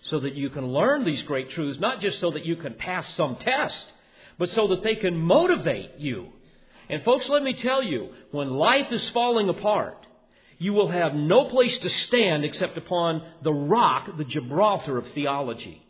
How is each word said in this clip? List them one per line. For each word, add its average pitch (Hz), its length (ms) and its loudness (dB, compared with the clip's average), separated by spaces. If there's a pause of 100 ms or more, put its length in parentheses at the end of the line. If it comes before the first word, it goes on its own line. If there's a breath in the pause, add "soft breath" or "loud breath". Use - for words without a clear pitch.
so 156 180 -4
that 135 160 -4
you 139 140 -4
can 131 180 -6
learn 233 360 2
these 156 200 -2
great 135 260 -4
truths, 143 300 -6
not 220 200 -2
just 190 200 -4
so 175 100 0
that 151 160 -8
you 165 80 0
can 151 200 -8
pass - 400 -8
some 160 260 0
test, - 440 -2 (540 soft breath)
but 175 120 0
so 214 180 2
that 185 160 0
they 220 100 0
can 185 220 0
motivate 165 840 2
you. 131 300 -6 (600 soft breath)
And 151 140 -6
folks, 247 260 2
let 285 140 2
me 262 120 -2
tell 262 280 0
you, 143 280 -4 (200 loud breath)
when 143 200 -4
life 233 420 2
is - 180 -4
falling 233 380 2
apart, 175 580 0 (520 soft breath)
you 196 160 -2
will 202 160 4
have 170 220 0
no 156 340 4
place 240 320 2
to 180 120 -4 (160)
stand 180 380 2
except 170 340 -4
upon 165 420 0 (220 loud breath)
the 151 100 2
rock, 151 640 2
the 151 80 -4
Gibraltar 143 720 0
of 117 160 -6
theology. 139 760 -6